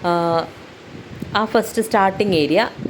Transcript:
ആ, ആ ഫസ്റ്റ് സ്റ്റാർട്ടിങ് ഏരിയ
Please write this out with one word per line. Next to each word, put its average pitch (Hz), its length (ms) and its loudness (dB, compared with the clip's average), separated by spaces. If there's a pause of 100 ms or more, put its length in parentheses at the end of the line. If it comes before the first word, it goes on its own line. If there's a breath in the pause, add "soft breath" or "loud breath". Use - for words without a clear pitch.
ആ, 170 400 2 (880)
ആ 214 100 0
ഫസ്റ്റ് 220 360 0
സ്റ്റാർട്ടിങ് 196 540 2
ഏരിയ 160 340 2 (200)